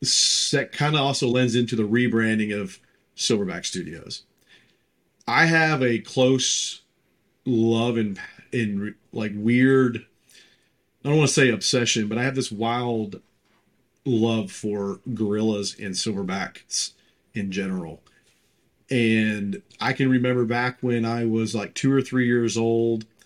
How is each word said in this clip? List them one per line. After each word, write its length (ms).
s-, 500
that 200
kinda 260
also 300
lends 280
into 200
the 80
rebranding 760
of 200
Silverback 500
Studios. 580
I 180
have 380
a 160
close 840
love 520
and, 220
and 300
re-, 120
like, 240
weird, 680
I 60
don't 80
wanna 100
say 220
obsession, 580
but 100
I 60
have 120
this 160
wild 680
love 460
for 500
gorillas 680
and 140
silverbacks 1000
in 160
general. 500
And 720
I 140
can 160
remember 360
back 360
when 240
I 200
was, 280
like, 220
two 180
or 80
three 240
years 320
old. 480